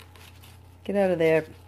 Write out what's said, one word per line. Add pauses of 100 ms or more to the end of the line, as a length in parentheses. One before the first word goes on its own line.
(840)
Get
out
of
there, (220)